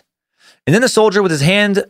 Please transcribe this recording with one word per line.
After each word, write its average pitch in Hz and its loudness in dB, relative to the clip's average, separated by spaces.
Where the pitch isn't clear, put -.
And 139 0
then 226 2
the 254 0
soldier 208 0
with 185 -2
his 147 -4
hand, 202 0